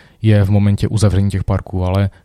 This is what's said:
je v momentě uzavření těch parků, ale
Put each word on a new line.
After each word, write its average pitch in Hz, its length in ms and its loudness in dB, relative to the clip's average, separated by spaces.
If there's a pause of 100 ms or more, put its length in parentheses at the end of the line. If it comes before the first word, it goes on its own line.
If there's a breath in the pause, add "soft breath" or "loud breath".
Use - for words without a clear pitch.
(220 soft breath)
je 104 220 4
v 95 60 0
momentě 101 380 0
uzavření 101 420 0
těch 95 140 -4
parků, 92 420 -4
ale 98 240 0 (160 soft breath)